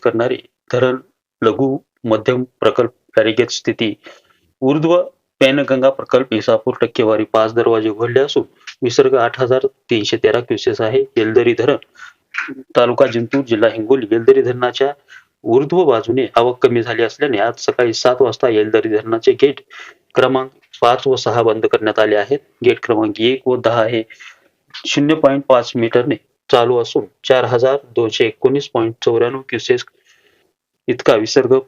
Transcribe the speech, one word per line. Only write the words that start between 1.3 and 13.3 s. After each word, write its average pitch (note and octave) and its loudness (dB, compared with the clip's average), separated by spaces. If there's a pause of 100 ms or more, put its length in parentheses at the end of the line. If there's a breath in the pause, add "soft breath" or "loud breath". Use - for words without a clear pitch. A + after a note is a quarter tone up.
लघु C3 0 (280)
मध्यम A#2+ 0 (180)
प्रकल्प A2+ 0 (260)
बॅरिगेज A2+ 2
स्थिती. G#2+ -4 (680 loud breath)
ऊर्ध्व D#3 2 (380)
पॅनगंगा C3+ 2
प्रकल्प - -2
इसापूर A2+ 0
टक्केवारी A2 0
पाच A2 0
दरवाजे A2+ 2
उघडले A#2+ -2
असून C#3+ -2 (400 loud breath)
विसर्ग C3 2
आठ A#2 -2
हजार B2+ 0 (240)
तीनशे A2 -2
तेरा A2 0
क्युसेस A#2+ -4
आहे. A#2 0 (160)
येलदरी A#2 2
धरण, B2+ 0 (1000 loud breath)
तालुका A#2+ 4
जिंतूर, A#2 -2